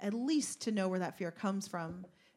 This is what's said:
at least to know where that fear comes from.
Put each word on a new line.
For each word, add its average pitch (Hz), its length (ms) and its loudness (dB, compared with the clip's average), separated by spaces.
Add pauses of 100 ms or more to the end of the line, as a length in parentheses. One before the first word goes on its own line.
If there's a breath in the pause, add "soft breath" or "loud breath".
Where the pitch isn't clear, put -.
at 202 140 0
least 269 480 2
to 226 100 0
know 190 160 4
where 185 100 2
that 180 200 -2
fear 170 120 -2
comes 196 380 -2
from. 175 380 -6 (300 soft breath)